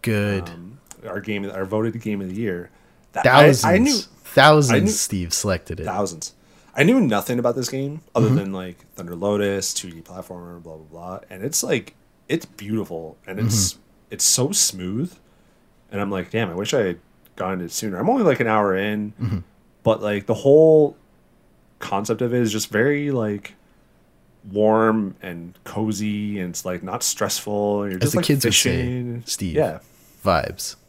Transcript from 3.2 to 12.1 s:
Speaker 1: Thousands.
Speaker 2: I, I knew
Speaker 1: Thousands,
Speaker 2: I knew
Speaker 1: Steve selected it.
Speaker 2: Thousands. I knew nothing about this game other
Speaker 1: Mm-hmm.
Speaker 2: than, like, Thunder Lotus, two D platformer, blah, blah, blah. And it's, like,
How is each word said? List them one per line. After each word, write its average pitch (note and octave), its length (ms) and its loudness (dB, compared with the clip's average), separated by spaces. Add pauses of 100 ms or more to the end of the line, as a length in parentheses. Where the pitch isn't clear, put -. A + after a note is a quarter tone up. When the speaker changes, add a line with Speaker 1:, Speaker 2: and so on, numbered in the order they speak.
Speaker 1:
Thousands. C3+ 400 8
Speaker 2:
I, E3+ 80 4
I F#3+ 40 4
knew B3 220 2 (260)
Speaker 1:
Thousands, C#3+ 500 6
Speaker 2:
I - 40 4
knew G#2 120 4
Speaker 1:
Steve F2+ 420 -4
selected F2 460 -4
it. E2 60 -8
Speaker 2:
Thousands. F#2 480 -6 (420)
I C#3 80 0
knew B3 160 6
nothing A#2+ 380 0
about A#2+ 180 0
this B2+ 140 -6
game C#3 320 -8 (140)
other A#2 120 4
Speaker 1:
Mm-hmm. B2+ 80 4
Speaker 2:
than, F#2+ 180 -2
like, F#2 320 -12 (100)
Thunder F2 200 -12
Lotus, G2 600 -2
two F#2 160 -8
D E2 100 -18
platformer, F2 640 -16
blah, E2 140 -16
blah, D#2 120 -20
blah. E2+ 300 -14 (100)
And F#2+ 140 -12
it's, D3 180 -4
like, A#2+ 320 -2 (340)